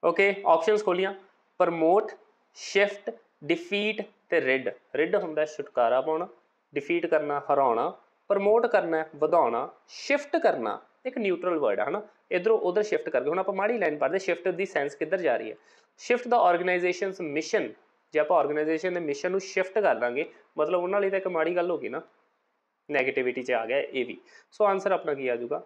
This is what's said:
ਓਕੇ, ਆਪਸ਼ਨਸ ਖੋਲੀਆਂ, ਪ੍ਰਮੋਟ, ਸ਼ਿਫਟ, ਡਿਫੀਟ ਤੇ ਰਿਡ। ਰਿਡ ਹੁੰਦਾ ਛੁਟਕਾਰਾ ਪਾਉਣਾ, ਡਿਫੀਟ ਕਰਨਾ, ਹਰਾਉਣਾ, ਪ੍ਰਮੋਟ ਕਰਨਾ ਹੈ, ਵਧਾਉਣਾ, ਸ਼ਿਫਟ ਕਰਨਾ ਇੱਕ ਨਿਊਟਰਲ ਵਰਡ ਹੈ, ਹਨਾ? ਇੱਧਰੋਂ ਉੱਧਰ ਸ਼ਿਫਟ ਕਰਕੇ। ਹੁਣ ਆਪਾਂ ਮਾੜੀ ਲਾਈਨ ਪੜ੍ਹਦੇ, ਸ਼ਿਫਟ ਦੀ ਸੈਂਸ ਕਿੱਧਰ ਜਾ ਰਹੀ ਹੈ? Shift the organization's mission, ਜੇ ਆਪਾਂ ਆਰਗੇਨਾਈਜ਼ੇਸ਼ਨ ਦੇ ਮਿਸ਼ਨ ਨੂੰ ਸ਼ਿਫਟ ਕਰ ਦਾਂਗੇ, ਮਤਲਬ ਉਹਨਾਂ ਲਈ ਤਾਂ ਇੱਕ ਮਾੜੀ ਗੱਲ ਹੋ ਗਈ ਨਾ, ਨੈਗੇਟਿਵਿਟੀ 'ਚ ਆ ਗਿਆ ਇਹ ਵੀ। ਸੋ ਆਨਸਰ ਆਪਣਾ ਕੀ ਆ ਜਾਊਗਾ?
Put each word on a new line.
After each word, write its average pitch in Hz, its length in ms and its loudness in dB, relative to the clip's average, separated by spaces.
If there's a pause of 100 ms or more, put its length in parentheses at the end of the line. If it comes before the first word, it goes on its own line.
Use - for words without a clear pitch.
ਓਕੇ, 196 380 2
ਆਪਸ਼ਨਸ 208 380 4
ਖੋਲੀਆਂ, 190 300 0 (440)
ਪ੍ਰਮੋਟ, 170 540 2 (420)
ਸ਼ਿਫਟ, - 560 -2 (340)
ਡਿਫੀਟ 202 580 -2 (260)
ਤੇ 170 120 2
ਰਿਡ। 131 340 -2 (200)
ਰਿਡ 165 220 0
ਹੁੰਦਾ 160 280 -2
ਛੁਟਕਾਰਾ 123 560 0
ਪਾਉਣਾ, 160 280 -4 (460)
ਡਿਫੀਟ 165 320 -2
ਕਰਨਾ, 147 360 0 (100)
ਹਰਾਉਣਾ, 139 520 2 (240)
ਪ੍ਰਮੋਟ 208 380 4
ਕਰਨਾ 175 320 2
ਹੈ, 160 180 -4
ਵਧਾਉਣਾ, 143 540 2 (180)
ਸ਼ਿਫਟ - 480 -2
ਕਰਨਾ 135 440 0 (260)
ਇੱਕ 254 120 -6
ਨਿਊਟਰਲ 180 400 0
ਵਰਡ 104 220 2
ਹੈ, 107 40 2
ਹਨਾ? 185 180 -4 (280)
ਇੱਧਰੋਂ 202 280 2
ਉੱਧਰ 180 240 0
ਸ਼ਿਫਟ - 260 -2
ਕਰਕੇ। 135 200 0
ਹੁਣ 170 100 0
ਆਪਾਂ 196 160 -2
ਮਾੜੀ 214 240 0
ਲਾਈਨ 151 200 0
ਪੜ੍ਹਦੇ, 139 200 0
ਸ਼ਿਫਟ 185 300 -2
ਦੀ 180 180 -2
ਸੈਂਸ 147 280 -4
ਕਿੱਧਰ 175 260 -2
ਜਾ 135 160 2
ਰਹੀ 110 140 -6
ਹੈ? 110 60 -12 (540)
Shift 240 200 0
the 180 260 6
organization's 180 760 -2
mission, 156 380 -2 (400)
ਜੇ 151 60 2
ਆਪਾਂ 151 200 4
ਆਰਗੇਨਾਈਜ਼ੇਸ਼ਨ 156 560 0
ਦੇ 175 60 -2
ਮਿਸ਼ਨ 151 300 -4
ਨੂੰ 190 100 0
ਸ਼ਿਫਟ 190 380 -2
ਕਰ 175 160 4
ਦਾਂਗੇ, 123 360 -2 (280)
ਮਤਲਬ 170 240 0
ਉਹਨਾਂ 190 180 0
ਲਈ 196 100 0
ਤਾਂ 190 80 -2
ਇੱਕ 190 100 -4
ਮਾੜੀ 170 280 -2
ਗੱਲ 175 140 0
ਹੋ 165 80 -2
ਗਈ 107 100 -8
ਨਾ, 143 140 -8 (880)
ਨੈਗੇਟਿਵਿਟੀ 131 520 -2
'ਚ 127 100 -2
ਆ 113 140 0
ਗਿਆ 127 120 -2
ਇਹ 131 280 -4
ਵੀ। 117 140 -14 (320)
ਸੋ - 120 2
ਆਨਸਰ 196 280 2
ਆਪਣਾ 156 220 -2
ਕੀ 135 140 -4
ਆ 120 80 0
ਜਾਊਗਾ? 120 300 -6